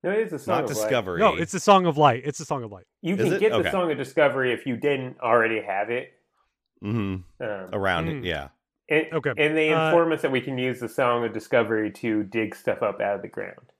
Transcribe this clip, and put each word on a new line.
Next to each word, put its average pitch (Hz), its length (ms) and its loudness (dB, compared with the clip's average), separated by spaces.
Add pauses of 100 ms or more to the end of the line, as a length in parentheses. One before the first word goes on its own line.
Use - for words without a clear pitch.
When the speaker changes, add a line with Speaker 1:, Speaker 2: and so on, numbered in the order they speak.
Speaker 1:
No, 170 60 -2
it 208 120 0
is 175 120 -4
a 139 60 -8
Song - 220 -2
Speaker 2:
Not - 20 -4
Speaker 1:
of 113 80 -4
Light. - 120 -4
Speaker 2:
Discovery. 107 360 0
Speaker 3:
No, 202 160 4
it's 170 160 -4
the 185 80 -4
Song 190 260 6
of 156 140 2
Light. 127 260 6
It's 147 140 -6
the 156 60 -12
Song 135 180 -6
of 107 80 -12
Light. 92 140 -18 (180)
Speaker 1:
You 175 100 -2
Speaker 2:
Is 202 80 0
Speaker 1:
can 180 120 2
Speaker 2:
it? 190 60 -2
Speaker 1:
get 214 120 4
the 220 60 2
Speaker 2:
Okay. 180 120 2
Speaker 1:
Song 175 220 0
of 131 80 -2
Discovery 135 540 2
if - 120 -6
you 127 100 -2
didn't 131 440 -2
already 113 420 4
have 101 300 -4
it. 127 220 -6 (720)
Speaker 2:
Mm-hmm. 101 600 -4
Speaker 1:
Um, 98 280 -8
Speaker 2:
Around 95 360 0
Speaker 3:
Mm. 82 120 -6
Speaker 2:
it, 117 60 -10
yeah. 73 220 -6 (420)
Speaker 1:
and, 151 240 2
Speaker 3:
Okay. 143 240 -2
Speaker 1:
and 156 180 2
they 156 160 2
Speaker 3:
Uh, 160 180 2
Speaker 1:
inform 165 220 4
us 156 120 -2
that 139 80 0
we 127 100 0
can 131 160 -6
use 127 220 -2
the 117 100 -6
Song 120 340 0
of 110 100 -4
Discovery 110 580 0
to 107 320 -2
dig 104 320 -4
stuff - 260 -4
up 104 180 -2
out 101 180 -2
of 98 40 -10
the 104 60 -12
ground. - 520 -14